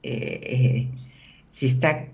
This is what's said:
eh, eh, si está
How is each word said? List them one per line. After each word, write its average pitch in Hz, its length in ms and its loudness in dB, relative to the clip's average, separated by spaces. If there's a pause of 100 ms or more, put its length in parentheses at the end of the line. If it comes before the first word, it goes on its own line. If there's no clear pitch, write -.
eh, 120 400 -6
eh, 127 480 2 (580)
si - 180 -2
está 151 480 2